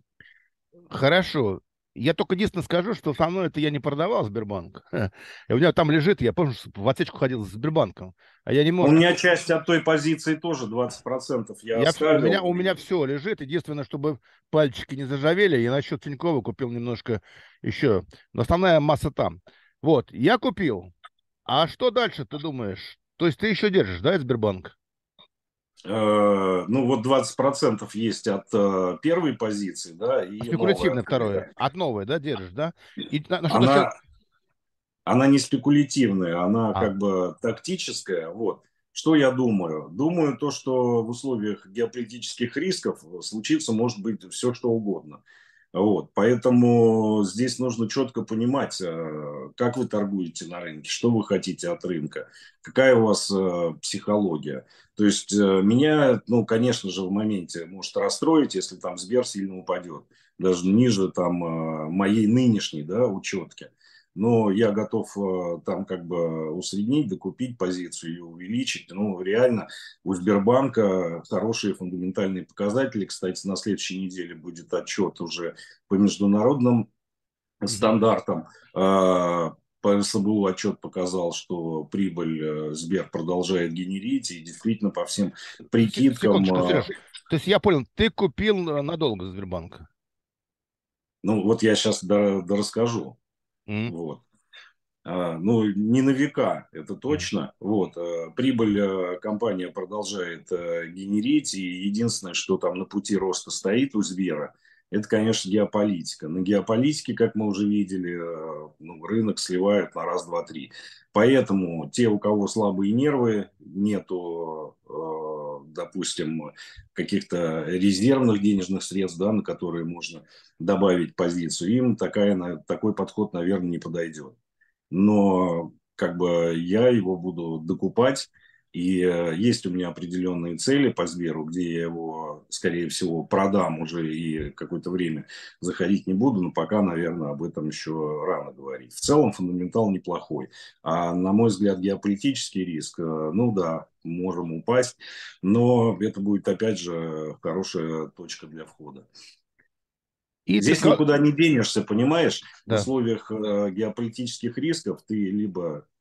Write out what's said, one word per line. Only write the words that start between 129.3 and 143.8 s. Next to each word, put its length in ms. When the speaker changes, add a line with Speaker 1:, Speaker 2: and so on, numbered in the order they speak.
Speaker 2:
есть 300
у 40
меня 180
определенные 680
цели 340
по 160
Сберу, 380
где 280
я 100
его, 640
скорее 400
всего, 360
продам 560
уже 340
и 360
какое-то 400
время 360
заходить 460
не 80
буду, 280
но 100
пока, 300
наверное, 480
об 120
этом 260
еще 560
рано 280
говорить. 400
В 80
целом 320
фундаментал 580
неплохой. 580
А, 320
на 180
мой 160
взгляд, 300
геополитический 880
риск, 340
э, 340
ну 200
да, 340